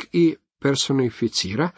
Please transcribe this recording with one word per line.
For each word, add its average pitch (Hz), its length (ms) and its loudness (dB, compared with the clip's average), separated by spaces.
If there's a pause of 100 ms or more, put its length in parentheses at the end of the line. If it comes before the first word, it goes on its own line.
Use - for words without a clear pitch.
(120)
i 165 240 2 (240)
personificira 131 1160 -2